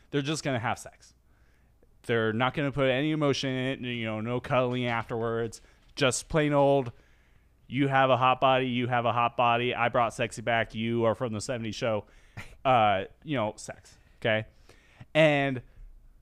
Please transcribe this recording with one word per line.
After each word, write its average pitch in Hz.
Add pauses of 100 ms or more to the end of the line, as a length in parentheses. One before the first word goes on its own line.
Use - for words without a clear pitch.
(120)
they're 143
just 147
gonna 131
have 110
sex. - (880)
They're 113
not 127
gonna 143
put 135
any 139
emotion 143
in 131
it, 123
you 120
know, 110
no 123
cuddling 123
afterwards, 117 (340)
just 127
plain 151
old, 139 (760)
"You 135
have 135
a 123
hot 127
body, 131
you 120
have 120
a 113
hot 117
body, 120
I 117
brought 117
sexy 117
back, 113
you 113
are 110
from 117
the 104
seventies 113
show," 110 (580)
uh, 107 (200)
you 151
know, 107
sex, - (240)
okay? 110 (680)
And 139 (600)